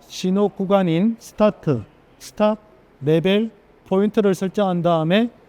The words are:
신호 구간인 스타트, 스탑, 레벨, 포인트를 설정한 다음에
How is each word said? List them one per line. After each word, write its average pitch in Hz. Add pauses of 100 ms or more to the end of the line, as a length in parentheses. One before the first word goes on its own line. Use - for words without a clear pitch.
신호 190
구간인 190
스타트, 160 (340)
스탑, 214 (420)
레벨, 185 (360)
포인트를 202
설정한 185
다음에 170 (180)